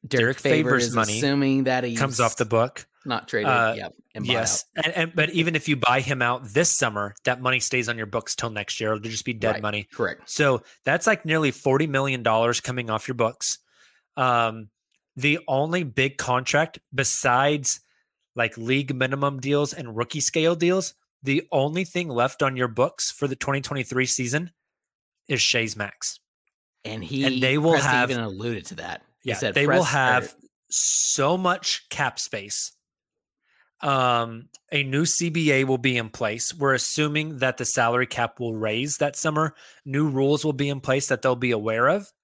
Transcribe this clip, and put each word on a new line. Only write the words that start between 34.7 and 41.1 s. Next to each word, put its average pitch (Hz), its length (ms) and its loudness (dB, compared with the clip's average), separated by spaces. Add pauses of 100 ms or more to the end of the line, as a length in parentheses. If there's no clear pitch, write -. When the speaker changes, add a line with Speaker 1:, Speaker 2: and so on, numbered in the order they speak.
Speaker 2:
a 143 120 0
new 139 220 0
C 170 240 2
B 156 220 0
A 135 140 4
will 131 120 0
be 123 200 0
in 110 120 -4
place. 113 440 -2
We're 139 200 2
assuming 151 680 -2
that 127 180 0
the 123 80 -4
salary 120 420 2
cap - 320 -4
will 117 160 -4
raise 110 420 -2
that 143 180 -2
summer. 156 400 0 (300)
New 143 220 0
rules 139 380 2
will 151 80 0
be 143 160 -2
in 139 120 -4
place 135 260 0
that 131 140 0